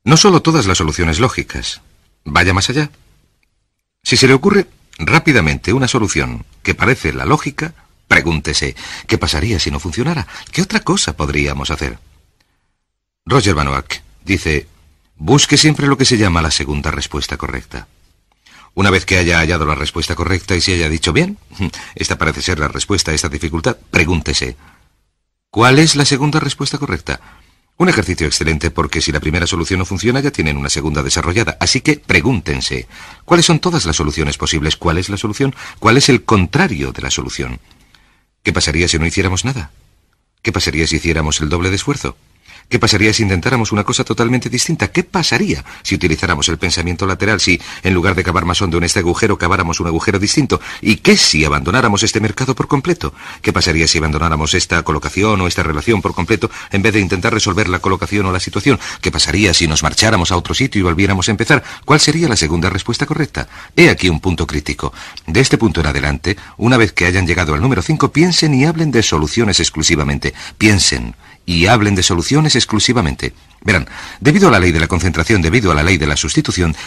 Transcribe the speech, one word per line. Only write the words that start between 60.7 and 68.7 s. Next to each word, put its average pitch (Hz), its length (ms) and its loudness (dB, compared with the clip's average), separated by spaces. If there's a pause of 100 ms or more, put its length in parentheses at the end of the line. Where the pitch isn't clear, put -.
y 92 40 2
volviéramos 92 440 2
a 113 40 0
empezar? 117 320 2 (200)
¿Cuál 147 160 4
sería 160 300 2
la 107 80 0
segunda 85 320 0
respuesta 104 360 -4
correcta? - 440 -6 (260)
He 160 140 2
aquí 90 180 0
un 80 140 0
punto 85 260 -2
crítico. 73 460 -6 (340)
De - 140 2
este - 160 2
punto 104 240 0
en 76 60 0
adelante, 73 500 -2 (180)
una 120 220 2
vez 110 160 2
que 87 120 0
hayan 92 220 2
llegado 82 260 0
al 73 80 0
número 117 200 2
cinco, 151 320 0
piensen 160 400 4
y 131 100 4
hablen 160 280 0